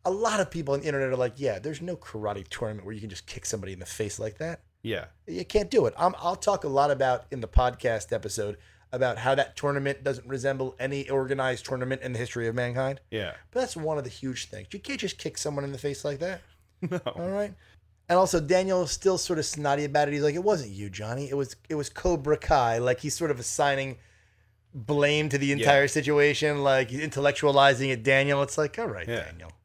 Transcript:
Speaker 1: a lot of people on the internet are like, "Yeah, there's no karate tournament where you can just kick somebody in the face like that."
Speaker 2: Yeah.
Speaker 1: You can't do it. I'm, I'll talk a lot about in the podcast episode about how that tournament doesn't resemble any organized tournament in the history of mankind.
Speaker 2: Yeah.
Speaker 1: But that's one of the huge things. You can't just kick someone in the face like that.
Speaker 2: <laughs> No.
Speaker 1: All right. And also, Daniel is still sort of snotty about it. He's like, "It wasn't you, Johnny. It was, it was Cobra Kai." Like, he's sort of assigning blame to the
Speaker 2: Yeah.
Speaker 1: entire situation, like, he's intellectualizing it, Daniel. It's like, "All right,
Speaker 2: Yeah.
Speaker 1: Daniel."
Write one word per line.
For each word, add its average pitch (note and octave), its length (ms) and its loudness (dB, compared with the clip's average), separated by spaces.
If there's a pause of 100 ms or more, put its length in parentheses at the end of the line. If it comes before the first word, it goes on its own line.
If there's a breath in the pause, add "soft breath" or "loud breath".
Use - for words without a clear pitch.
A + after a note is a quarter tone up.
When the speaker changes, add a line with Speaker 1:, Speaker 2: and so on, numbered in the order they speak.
Speaker 1:
a F3+ 80 0
lot G#3+ 260 0
of F#3 100 0
people C#3+ 260 -4
on C#3 60 -2
the D3 60 -8
internet C#3 220 0
are C3 80 0
like, B2 220 0
"Yeah, A#2+ 200 -2
there's D3 240 -8
no F3 140 -8
karate G#2 500 -8
tournament G#2+ 400 -8
where A2 80 -10
you G#2 60 -12
can G#2 100 -10
just - 160 -14
kick - 200 -12
somebody G2 260 -6
in F2+ 80 -12
the F2 60 -12
face - 340 -6
like A2 180 -8
that." D#3 220 -8 (220)
Speaker 2:
Yeah. G#2+ 240 -4 (200)
Speaker 1:
You F3+ 180 -8
can't G#3 280 0
do F#3+ 140 4
it. G#2+ 120 0
I'm, F3+ 220 2
I'll F3+ 160 -2
talk G3+ 260 0
a D3+ 60 -4
lot C#3 240 4
about B2+ 400 2
in B2+ 80 -8
the A2+ 80 -8
podcast B2 640 2
episode G#2 460 -4 (340 soft breath)
about B2 260 0
how C3 160 2
that C3+ 220 0
tournament C#3 480 -2
doesn't B2 240 -4
resemble C3 500 -2
any C3+ 320 -4
organized C3 540 0
tournament B2+ 380 -4
in B2+ 100 -6
the A#2 60 -4
history A#2 280 -4
of A2+ 80 0
mankind. B2+ 460 -2 (100)
Speaker 2:
Yeah. G#2 220 -4 (180)
Speaker 1:
But - 100 -4
that's B3 160 -4
one D#3 220 -2
of C3 60 -6
the A#2+ 60 -10
huge B2+ 400 -8
things. G2+ 200 -14
You G3+ 80 -12
can't C4+ 220 -8
just - 180 -6
kick - 180 -8
someone C#3+ 280 -4
in C#3 80 -6
the C3 60 -10
face C#3+ 260 -6
like C#3+ 160 -4
that. F3+ 260 -6
Speaker 2:
<laughs> - 440 -16
No. F3+ 160 -2
Speaker 1:
All F3 240 -6
right. G3+ 240 -4 (560 soft breath)
And F3 80 6
also, F#3 200 4
Daniel F3+ 440 2
is - 100 -2
still F#3+ 260 2
sort E3+ 200 -2
of D3+ 80 -2
snotty D3 380 0
about D3 240 4
it. C#3+ 40 -2
He's D3 100 0
like, D3 120 4
"It F3+ 100 -2
wasn't D#3+ 280 2
you, G2+ 180 -8
Johnny. A#2 400 -6
It C#3 40 -2
was, C#3 220 -2 (140)
it D#3 60 -2
was C#3+ 120 -4
Cobra D3+ 480 2
Kai." B2 400 4
Like, B2 240 2
he's C#3+ 160 -4
sort D#3+ 140 0
of B2 100 0
assigning C3+ 560 0 (800 soft breath)
blame D3 560 2
to C#3 80 0
the C#3 80 0
Speaker 2:
Yeah. C#3 100 2
Speaker 1:
entire C#3 320 6
situation, D3 720 2
like, C3 280 4
he's C3+ 100 -6
intellectualizing C#3 880 4
it, A#2 120 -4
Daniel. C#3 400 4
It's C#3 160 -2
like, D3+ 200 -2
"All A3+ 100 -4
right, G2 200 -8
Speaker 2:
Yeah. A2 160 -4
Speaker 1:
Daniel." E2 260 -16 (140)